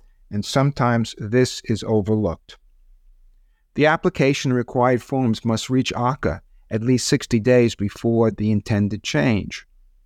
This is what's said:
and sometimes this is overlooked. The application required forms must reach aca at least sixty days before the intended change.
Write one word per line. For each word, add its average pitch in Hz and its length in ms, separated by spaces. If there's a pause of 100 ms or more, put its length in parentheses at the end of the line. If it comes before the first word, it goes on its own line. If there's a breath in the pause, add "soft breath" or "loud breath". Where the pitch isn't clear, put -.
(300)
and 104 140
sometimes 127 720
this 117 480
is 110 200
overlooked. 107 760 (1160)
The 143 100
application 147 680
required 123 500
forms 131 400
must 113 280
reach 131 240
aca 120 480 (280)
at 110 120
least 123 260
sixty 123 320
days 123 340
before 113 560
the 104 200
intended 104 520
change. 131 640 (400)